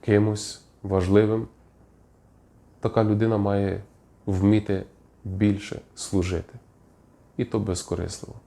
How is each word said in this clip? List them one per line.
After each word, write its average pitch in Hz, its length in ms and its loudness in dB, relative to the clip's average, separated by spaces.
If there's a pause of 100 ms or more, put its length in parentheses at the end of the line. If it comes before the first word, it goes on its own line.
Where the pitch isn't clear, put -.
кимось 107 600 0 (200)
важливим, 101 640 2 (1300)
така 113 240 2
людина 107 320 2
має 101 460 0 (440)
вміти 101 580 2 (400)
більше 101 560 -2 (140)
служити. 92 640 -4 (760)
І 123 80 -2
то - 140 -4
безкорисливо. 90 760 -6 (120)